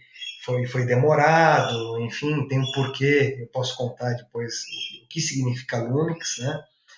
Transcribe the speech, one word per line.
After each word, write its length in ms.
foi, 220
foi 180
demorado, 1160
enfim, 460
tem 120
um 120
porquê, 680
eu 80
posso 280
contar 380
depois 400
o 140
que, 380
o 40
que 120
significa 600
Lumix, 580
né? 240